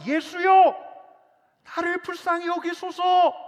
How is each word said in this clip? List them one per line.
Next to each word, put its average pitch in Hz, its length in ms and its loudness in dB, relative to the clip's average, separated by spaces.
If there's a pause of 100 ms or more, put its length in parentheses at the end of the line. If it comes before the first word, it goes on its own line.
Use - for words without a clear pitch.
예수여, 349 680 4 (880)
나를 349 380 -6
불쌍히 349 460 -6
여기소서. 349 1000 -2